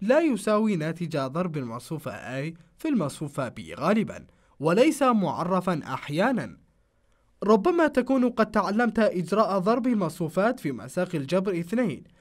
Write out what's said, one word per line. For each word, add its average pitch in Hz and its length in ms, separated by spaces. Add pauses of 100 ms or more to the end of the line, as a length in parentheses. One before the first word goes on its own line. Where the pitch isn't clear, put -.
لا 247 200
يساوي 214 560
ناتج 160 420
ضرب 151 380
المصفوفة 123 560
A 135 420 (240)
في 320 100
المصفوفة 151 600
B 80 300
غالبًا، 147 480 (340)
وليس 214 420
معرفًا 180 840
أحيانًا. 147 720 (880)
ربما 302 440
تكون 254 440
قد 220 200
تعلمت 220 480
إجراء 196 600
ضرب 226 280
المصفوفات 196 760
في 143 120
مساق 135 420
الجبر 175 460
اثنين. 170 440 (160)